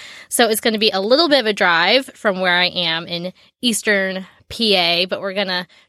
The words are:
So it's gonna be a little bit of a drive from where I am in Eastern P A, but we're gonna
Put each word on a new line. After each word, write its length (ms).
So 200
it's 120
gonna 180
be 120
a 100
little 280
bit 100
of 80
a 60
drive 600
from 260
where 160
I 100
am 400
in 260
Eastern 680
P 280
A, 300
but 160
we're 100
gonna 340